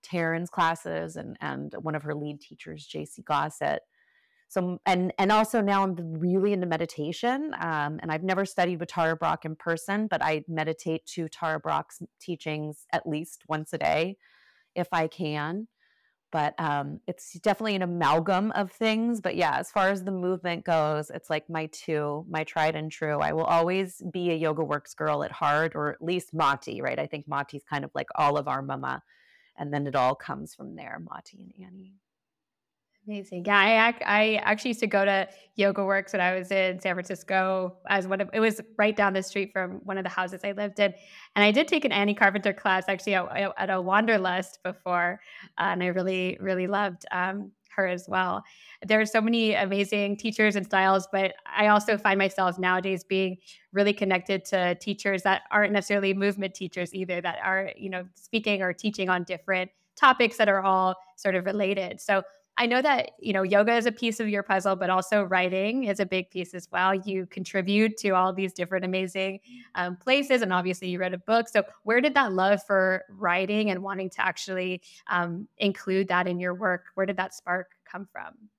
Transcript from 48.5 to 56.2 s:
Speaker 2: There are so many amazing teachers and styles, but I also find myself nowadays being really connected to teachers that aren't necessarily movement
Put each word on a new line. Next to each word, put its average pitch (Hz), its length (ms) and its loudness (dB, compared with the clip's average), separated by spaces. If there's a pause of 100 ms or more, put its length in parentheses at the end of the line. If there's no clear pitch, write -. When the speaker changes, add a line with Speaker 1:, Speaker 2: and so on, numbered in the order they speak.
Speaker 2:
There 214 160 4
are 220 60 2
so 220 140 2
many 220 340 2
amazing 202 640 0
teachers 214 400 2
and 202 100 -2
styles, 190 460 4
but 190 220 0 (120)
I 214 220 2
also 208 280 6
find 208 220 2
myself 190 400 2
nowadays 185 460 0
being 190 320 -2 (360)
really 202 200 4
connected 190 540 0
to 180 340 2
teachers 196 420 -2
that 190 200 2 (100)
aren't 208 200 4
necessarily 196 400 2
movement 196 420 0